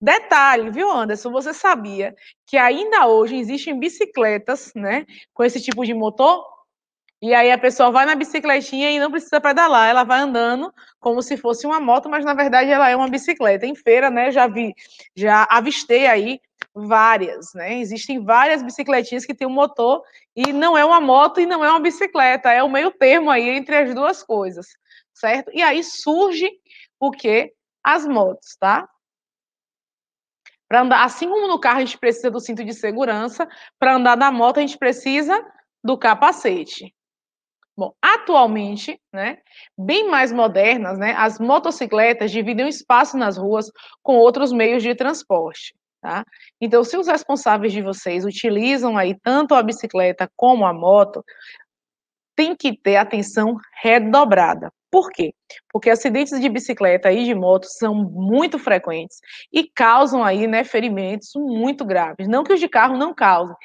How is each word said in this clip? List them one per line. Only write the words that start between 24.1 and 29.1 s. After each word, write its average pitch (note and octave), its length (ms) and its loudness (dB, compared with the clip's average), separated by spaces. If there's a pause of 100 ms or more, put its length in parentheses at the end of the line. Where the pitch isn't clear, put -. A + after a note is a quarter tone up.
coisas, F#3+ 440 -6 (460)
certo? A#3+ 400 -4
E E4 100 -4
aí D#4+ 220 0
surge F4 640 -2 (480)
o C#4 120 -2
quê? A3+ 420 -2 (320)
As D4+ 220 0
motos, G3+ 520 -2
tá? G#3 300 -2 (1800)